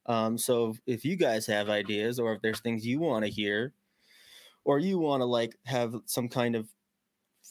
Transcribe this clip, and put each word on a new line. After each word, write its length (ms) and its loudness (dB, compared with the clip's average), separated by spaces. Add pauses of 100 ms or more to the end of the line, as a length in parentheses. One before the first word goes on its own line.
Um, 320 0
so 340 2
if, 160 -8
if 180 -2
you 120 0
guys 300 0
have 240 0
ideas 480 0
or 160 0
if 80 -10
there's 180 0
things 240 -4
you 140 0
wanna 300 0
hear 440 -2 (920)
or 160 4
you 180 0
wanna, 280 2
like, 380 0
have 300 -2 (120)
some 220 -2
kind 280 0
of 120 -4 (840)